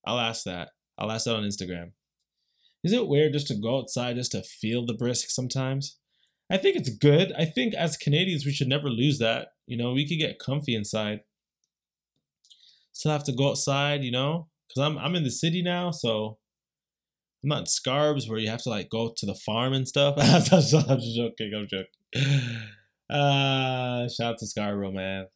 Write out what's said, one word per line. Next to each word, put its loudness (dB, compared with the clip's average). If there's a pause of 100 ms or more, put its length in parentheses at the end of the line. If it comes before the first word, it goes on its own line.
I'll 0
ask -4
that. -8 (260)
I'll -4
ask -4
that 0
on -2
Instagram. -8 (880)
Is 2
it 2
weird 4
just -2
to -2
go 0
outside -4
just -4
to -4
feel -4
the -4
brisk -2
sometimes? -4 (520)
I 0
think 2
it's -2
good. 4
I 0
think -2
as -2
Canadians, 0
we -2
should -2
never 0
lose 2
that. 0 (180)
You -8
know, -2
we 0
could -4
get -4
comfy -2
inside. -2 (1700)
Still -2
have -2
to -2
go 2
outside, 0
you -4
know? -2 (200)
'Cause -2
I'm, 0
I'm -2
in 0
the 0
city 0
now, -2
so -2 (1040)
I'm -2
not 0
in -6
Scarbs 0
where -4
you -2
have -4
to, -2
like, -4
go -4
to -6
the -4
farm -2
and 0
stuff. 4
<laughs> 0
I'm 8
just 6
joking, 2
I'm -6
joking. -2 (440)
Uh, 2
shout -2
out -10
to -8
Scarborough, -4
man. -6